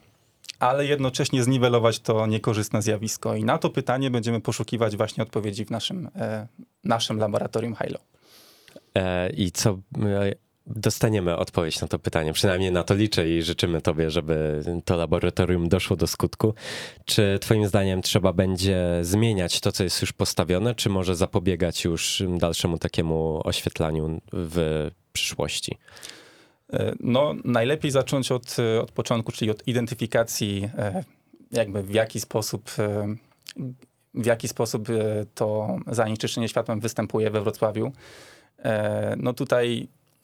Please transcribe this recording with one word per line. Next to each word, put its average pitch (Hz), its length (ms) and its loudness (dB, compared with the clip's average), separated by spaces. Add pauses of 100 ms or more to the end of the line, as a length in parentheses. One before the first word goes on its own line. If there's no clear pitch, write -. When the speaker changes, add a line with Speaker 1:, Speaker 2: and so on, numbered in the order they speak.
(580)
Speaker 1:
ale 139 280 2
jednocześnie 135 560 0
zniwelować 120 580 4
to 110 260 2
niekorzystne 107 560 0
zjawisko. 107 540 -2
I 110 80 -2
na 131 140 2
to 165 120 0
pytanie 131 400 0
będziemy 117 300 0
poszukiwać 110 560 -2
właśnie 107 260 -2
odpowiedzi 104 420 -4
w - 60 -8
naszym, 123 460 -6
e, 110 300 -6 (380)
naszym 113 340 0
laboratorium 107 580 -2
Hilo. - 220 -6 (960)
Speaker 2:
E, 90 360 0
i 90 220 0
co, - 180 2
e, 92 80 -2 (880)
dostaniemy 107 720 2
odpowiedź 85 440 0
na 82 80 -2
to - 100 -2
pytanie, 80 340 0
przynajmniej 92 400 2
na 87 100 4
to 98 120 2
liczę 98 340 2
i 82 140 2
życzymy 82 380 0
tobie, 80 300 2
żeby 78 520 0 (220)
to 92 120 2
laboratorium 87 720 2
doszło 92 280 2
do 82 100 0
skutku. - 480 0 (500)
Czy 98 360 2
twoim 107 260 4
zdaniem 95 360 2
trzeba 95 300 2
będzie 92 680 2
zmieniać 95 580 2
to, 101 120 0
co - 120 0
jest - 160 -2
już 92 120 -2
postawione, 92 600 0
czy - 140 0
może 92 280 2
zapobiegać 87 680 0
już 85 380 -2 (160)
dalszemu 85 400 0
takiemu 80 640 -2
oświetlaniu 80 760 -2 (120)
w 78 560 -2 (240)
przyszłości? - 640 -4 (920)
Speaker 1:
E, - 280 -2
no, 143 340 2 (100)
najlepiej 127 460 0
zacząć 135 420 0
od, - 260 -4
e, 113 240 2
od - 100 -10
początku, 113 400 -2
czyli 110 180 -2
od - 180 -6
identyfikacji, 117 1080 -2
e, 104 260 -4 (480)
jakby 104 300 -2
w 98 120 -4
jaki 110 260 0
sposób, - 580 -4
e, 104 360 -2 (1000)
w 113 120 -2
jaki 117 220 2
sposób, 113 420 -4
e, 107 440 0
to 107 420 -2 (100)
zanieczyszczenie 113 640 -2
światłem 110 320 -2
występuje 110 500 -2
we 107 100 0
Wrocławiu. 107 520 -2 (640)
E, 107 600 0
no 123 140 -2
tutaj 123 560 0 (360)